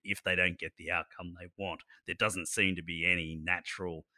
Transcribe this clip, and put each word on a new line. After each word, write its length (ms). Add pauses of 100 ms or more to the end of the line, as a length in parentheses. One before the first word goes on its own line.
if 180
they 140
don't 240
get 180
the 140
outcome 480
they 80 (100)
want. 240 (240)
There 80
doesn't 340
seem 280
to 80
be 280
any 320
natural, 640 (120)